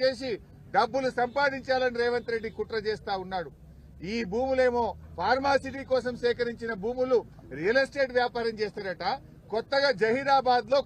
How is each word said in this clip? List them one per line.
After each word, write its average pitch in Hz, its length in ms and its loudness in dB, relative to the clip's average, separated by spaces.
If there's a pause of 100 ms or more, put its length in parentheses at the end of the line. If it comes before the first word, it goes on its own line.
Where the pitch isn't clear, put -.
చేసి 262 280 0 (440)
డబ్బులు 240 360 2
సంపాదించాలని 254 880 0
రేవంత్ 240 360 0
రెడ్డి 220 160 -4
కుట్ర 214 260 -6 (100)
చేస్తా 214 300 -4
ఉన్నాడు. 185 340 -6 (640)
ఈ 233 120 -2
భూములేమో 247 600 2 (320)
ఫార్మాసిటీ 262 680 0
కోసం 247 320 -2
సేకరించిన 233 580 -2
భూములు 247 440 0 (400)
రియల్ 220 240 2
ఎస్టేట్ 269 300 -2
వ్యాపారం 240 480 0
చేస్తారట. 190 440 -6 (460)
కొత్తగా 277 400 2 (120)
జహీరాబాద్ 247 680 4
లో 285 140 6